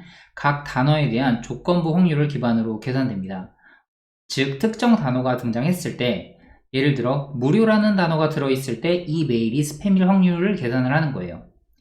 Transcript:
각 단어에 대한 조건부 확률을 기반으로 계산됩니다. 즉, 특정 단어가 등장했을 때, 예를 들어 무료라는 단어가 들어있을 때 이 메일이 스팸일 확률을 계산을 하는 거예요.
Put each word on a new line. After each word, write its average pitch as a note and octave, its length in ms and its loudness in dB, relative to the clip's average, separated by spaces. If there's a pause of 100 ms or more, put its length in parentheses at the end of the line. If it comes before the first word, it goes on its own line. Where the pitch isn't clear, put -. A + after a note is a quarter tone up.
(340)
각 C#3+ 300 -2
단어에 C#3+ 460 2
대한 A#2 320 0
조건부 E3 540 -2
확률을 D3+ 320 4
기반으로 A2+ 520 -2
계산됩니다. G2 760 -4 (720)
즉, C#3 300 -2
특정 A3+ 380 2
단어가 B2+ 400 0
등장했을 A#2+ 600 -4
때, A2+ 400 -4 (360)
예를 C3+ 220 2
들어 B2+ 400 -2
무료라는 G#3 640 2
단어가 D#3+ 320 2
들어있을 C3+ 520 -2
때 F3 260 0
이 D3+ 200 0
메일이 A#2 360 0
스팸일 F#3 440 0
확률을 F#3 500 4
계산을 B2+ 380 0
하는 D#3 180 0
거예요. F2 340 -10 (340)